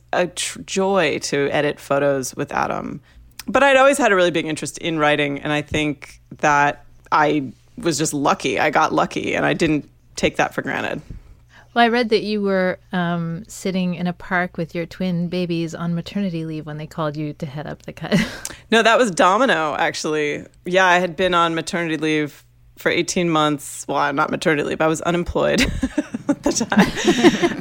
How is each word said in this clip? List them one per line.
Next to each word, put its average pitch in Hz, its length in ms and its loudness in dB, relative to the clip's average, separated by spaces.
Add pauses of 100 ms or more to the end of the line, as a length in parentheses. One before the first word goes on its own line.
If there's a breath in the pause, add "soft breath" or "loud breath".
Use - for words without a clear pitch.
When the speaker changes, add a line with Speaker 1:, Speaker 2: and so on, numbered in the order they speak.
(140)
Speaker 1:
a 180 140 0
tr-, - 340 -8
joy 190 580 0
to 143 320 -2
edit 147 280 -2
photos 139 560 0
with 139 160 -6
Adam. - 500 -6 (460 soft breath)
But 233 160 4
I'd 277 140 6
always 269 200 6
had 240 140 4
a 196 40 4
really 180 140 4
big 160 160 -2
interest 156 320 -8
in 165 220 -4
writing, 147 400 0
and 151 120 -6
I 147 120 0
think 151 580 -6 (180)
that 147 460 2 (260)
I 151 400 2 (260)
was 160 200 -2
just 151 160 -2
lucky. 143 460 -2
I 156 100 2
got 156 240 2
lucky, - 400 -2
and 170 140 0
I 147 60 0
didn't 151 360 -2 (260)
take 156 200 -2
that - 180 0
for - 80 -4
granted. - 400 -6 (760 soft breath)
Speaker 2:
Well, 233 80 6
I 233 40 4
read 240 200 0
that 202 140 2
you 208 180 -2
were, 190 380 0 (120)
um, 170 560 -4
sitting 180 460 -4
in 175 140 -4
a 175 60 -2
park 180 440 -4
with 165 160 -6
your 170 140 -4
twin 175 420 -4
babies 170 460 -4
on 170 180 -4
maternity 170 500 -4
leave 156 220 -8
when 151 120 -10
they 156 100 -10
called 151 280 -4
you 151 180 -6
to - 120 -10
head 143 220 -10
up 151 160 -12
the - 100 -14
cut. - 260 -2
<laughs> - 360 -6 (160)
Speaker 1:
No, 226 100 6
that 220 160 6
was 233 140 4
Domino, 180 640 4
actually. 151 680 -2 (220)
Yeah, 185 220 4
I 180 100 6
had 180 180 -2
been 180 200 2
on 170 200 4
maternity 165 420 -2
leave 151 460 -2 (360)
for - 100 -2
eighteen 170 400 0
months. 151 580 0
Well, 143 240 0
not 143 200 0
maternity 156 360 0
leave. - 140 -4
I 160 60 4
was 160 140 0
unemployed 170 600 0
<laughs> - 640 -4
at - 160 -2
the - 80 0
time. - 1080 2